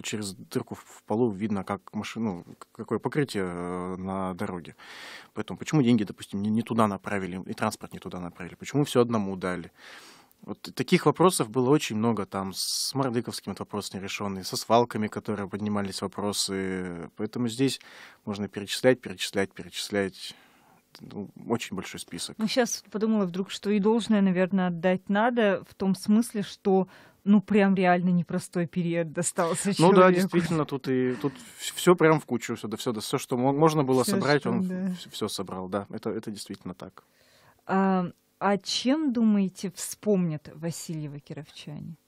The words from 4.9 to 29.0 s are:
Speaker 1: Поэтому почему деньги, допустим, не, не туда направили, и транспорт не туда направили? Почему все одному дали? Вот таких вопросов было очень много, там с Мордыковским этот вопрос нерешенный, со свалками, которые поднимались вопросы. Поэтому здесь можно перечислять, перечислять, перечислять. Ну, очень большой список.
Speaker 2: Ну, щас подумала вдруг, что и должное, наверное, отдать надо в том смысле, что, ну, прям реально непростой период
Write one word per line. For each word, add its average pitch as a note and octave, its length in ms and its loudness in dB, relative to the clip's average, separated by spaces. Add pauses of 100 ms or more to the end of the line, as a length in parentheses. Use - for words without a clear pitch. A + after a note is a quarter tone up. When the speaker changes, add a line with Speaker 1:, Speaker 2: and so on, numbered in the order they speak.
Speaker 1:
Поэтому G2 240 -8
почему D3+ 240 2
деньги, A#2 220 4
допустим, - 380 -10
не, G#2+ 80 -2
не A2+ 120 0
туда A2+ 260 2
направили, F#2+ 640 -4
и A2+ 40 -6
транспорт G#2+ 400 -4
не F2 60 -12
туда F#2 200 -10
направили? F2 360 -12
Почему C#3+ 280 0
все C3 180 2
одному G#2 340 0
дали? F2 360 -6 (680)
Вот - 200 -12 (120)
таких - 320 2
вопросов D#3 440 4
было B2+ 200 2
очень D3 280 2
много, G#2+ 280 0
там F#2+ 280 -6
с - 400 -4
Мордыковским A#2 580 -4
этот - 80 -10
вопрос - 340 -8
нерешенный, F#2+ 500 -6
со - 120 -6
свалками, A2+ 520 2
которые G2+ 400 -6
поднимались G2+ 540 -4
вопросы. F#2+ 1120 -4
Поэтому A#2 320 -4
здесь B2+ 320 0 (460)
можно G2+ 220 -4
перечислять, B2+ 520 2
перечислять, G2 540 -4
перечислять. - 800 -6 (680)
Ну, G2 300 -14 (180)
очень A2 280 -4
большой F2+ 240 -10
список. - 380 -12
Speaker 2:
Ну, A3 80 -2
щас - 440 0
подумала A3 360 0
вдруг, F3+ 240 -6
что - 200 -4
и G#3 100 4
должное, A3 400 4
наверное, F#3 480 2
отдать F#3 400 0
надо G#3 600 2
в - 60 -20
том F#3+ 220 2
смысле, G#3+ 460 2
что, F#3+ 440 2 (380)
ну, G3+ 180 8
прям G3 320 4
реально F3+ 360 4
непростой F3 560 0
период E3+ 460 -2